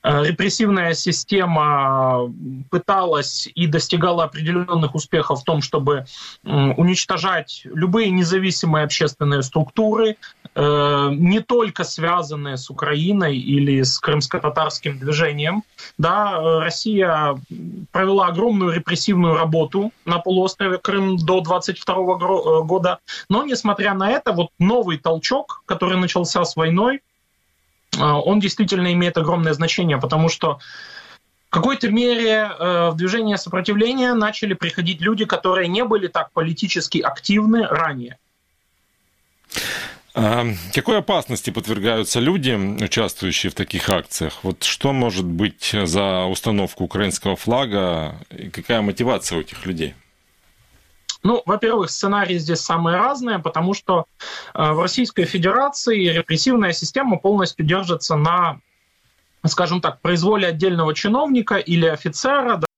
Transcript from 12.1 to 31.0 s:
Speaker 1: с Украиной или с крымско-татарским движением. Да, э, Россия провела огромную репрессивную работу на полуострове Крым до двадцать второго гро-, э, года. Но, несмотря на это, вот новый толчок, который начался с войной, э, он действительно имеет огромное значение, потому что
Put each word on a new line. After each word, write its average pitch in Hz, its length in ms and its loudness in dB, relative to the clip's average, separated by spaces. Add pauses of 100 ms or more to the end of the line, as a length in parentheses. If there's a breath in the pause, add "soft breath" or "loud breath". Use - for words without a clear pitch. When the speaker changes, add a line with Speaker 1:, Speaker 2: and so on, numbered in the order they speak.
Speaker 1:
с 131 140 -12
Украиной 151 680 0
или 139 460 2
с 127 180 0
крымско-татарским 151 960 -2
движением. 151 640 -2 (360 loud breath)
Да, 190 400 2
э, 160 200 2
Россия 165 800 0 (540)
провела 190 340 2
огромную 185 460 0
репрессивную 170 640 2
работу 160 560 0 (120)
на 175 140 0
полуострове 185 600 0
Крым 196 400 0
до 185 220 2
двадцать 180 380 -2
второго 185 380 -2
гро-, 175 460 2
э, - 20 -2
года. 175 340 0 (300 loud breath)
Но, 233 160 2
несмотря 208 500 -2
на 196 160 0
это, 226 220 0
вот 175 160 0 (100)
новый 185 400 2
толчок, 165 680 -2
который 185 320 0
начался 180 460 0
с - 120 -6
войной, 180 400 2
э, - 1040 -12
он 151 380 2
действительно 185 520 0
имеет 175 260 2
огромное 160 340 2
значение, 160 460 0
потому 156 320 2
что 151 280 -2 (880 loud breath)